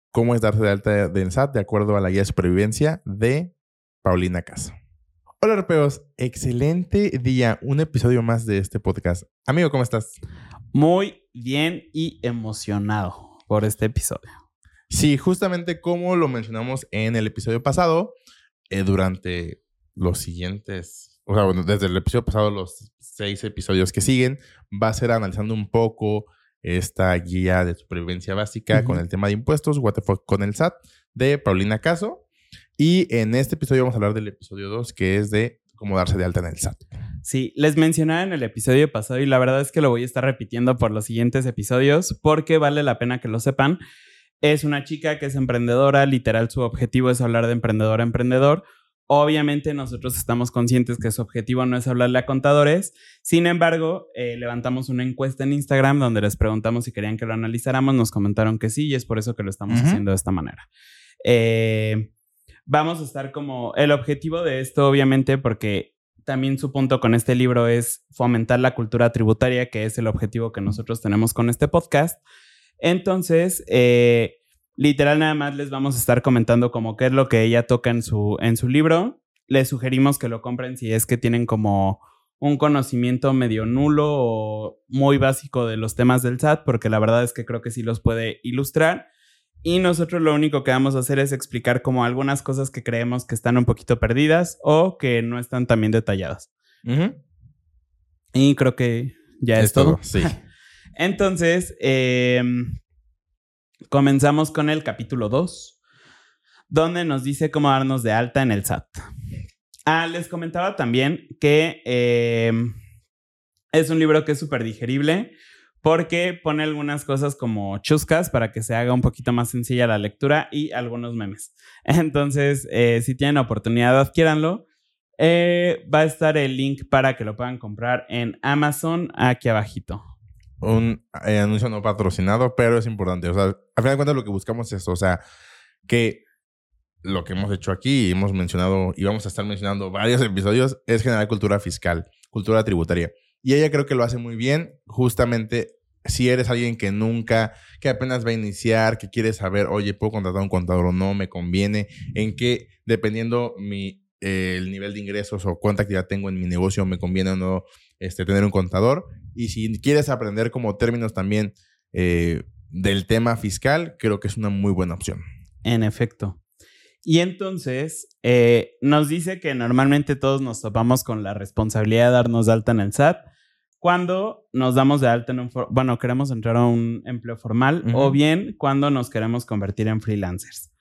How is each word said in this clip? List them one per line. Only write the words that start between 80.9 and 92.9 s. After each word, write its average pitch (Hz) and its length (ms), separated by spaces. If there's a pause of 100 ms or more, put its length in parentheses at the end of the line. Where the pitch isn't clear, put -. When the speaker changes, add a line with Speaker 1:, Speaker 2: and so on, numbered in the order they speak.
Speaker 2:
es 113 140
que 123 100
tienen 117 300
como 101 540 (380)
un 143 200
conocimiento 131 720
medio 110 320
nulo 147 440
o 110 800
muy 139 280
básico 135 500
de 110 120
los 110 160
temas 123 280
del 127 160
sat, 151 260
porque 117 260
la 110 80
verdad 113 260
es 120 80
que - 140
creo 120 160
que 120 80
sí 117 120
los 113 180
puede 113 420
ilustrar. 139 640 (560)
Y 170 160
nosotros 175 420
lo 156 140
único 147 280
que 135 80
vamos 135 240
a 131 40
hacer 131 200
es 139 140
explicar 123 480
como 127 240
algunas 135 380
cosas 135 280
que 123 140
creemos 120 420